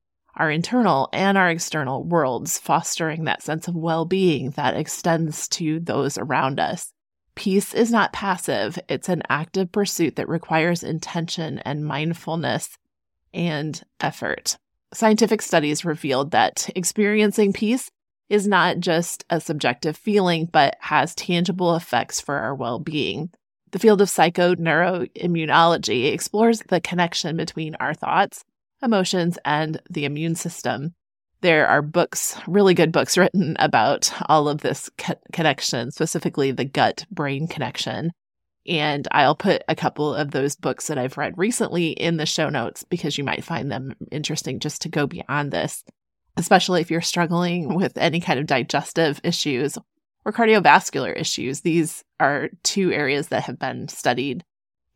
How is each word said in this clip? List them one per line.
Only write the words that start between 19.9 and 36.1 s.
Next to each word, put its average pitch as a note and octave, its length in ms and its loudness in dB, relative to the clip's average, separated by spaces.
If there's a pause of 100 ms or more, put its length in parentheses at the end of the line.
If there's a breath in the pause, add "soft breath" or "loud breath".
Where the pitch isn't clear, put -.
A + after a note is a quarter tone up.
feeling, F3+ 560 2
but C#3+ 300 4
has D3 340 0
tangible F3 600 0
effects A#2+ 440 -4
for C#3+ 160 -6
our C3 180 -4
well-being. C#3 760 -4 (420)
The F#3+ 80 -6
field G#3+ 220 8
of G3 60 6
psychoneuroimmunology E3 2000 2
explores A3 560 2
the F3+ 100 4
connection E3+ 560 -2
between D#3+ 400 -6
our C#3+ 180 -4
thoughts, D#3 520 -2 (360)
emotions, F#3 640 0
and D#3 460 -2
the D#3+ 160 -4
immune D#3 300 -4
system. C#3+ 600 -6 (460)
There D#3+ 260 4
are C#3+ 140 4
books, - 560 -2 (100)
really F#3+ 260 6
good E3+ 200 4
books - 240 2
written F3 420 2
about B2+ 500 2 (180)
all D3+ 200 4
of D3 140 -2
this - 360 -4
co-, - 180 -6 (180)
connection, C#3 580 -2
specifically D#3 600 -2